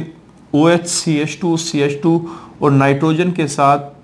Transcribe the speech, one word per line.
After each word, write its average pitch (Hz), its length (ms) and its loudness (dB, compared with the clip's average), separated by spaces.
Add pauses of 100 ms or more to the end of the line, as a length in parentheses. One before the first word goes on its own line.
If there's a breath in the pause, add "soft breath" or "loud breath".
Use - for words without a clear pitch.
(520)
او 147 140 4
ایچ 170 220 2
سی - 260 -4
ایچ 151 260 -4
ٹو 165 180 -2
سی 151 260 -4
ایچ 143 180 -4
ٹو 165 180 2 (400 loud breath)
اور 143 120 2
نائٹروجن 147 600 2
کے 165 160 -4
ساتھ 143 460 0 (100)